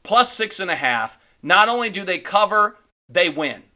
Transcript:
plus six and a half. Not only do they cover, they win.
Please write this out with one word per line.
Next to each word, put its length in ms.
plus 320
six 260
and 120
a 40
half. 440
Not 260
only 220
do 120
they 140
cover, 640
they 220
win. 320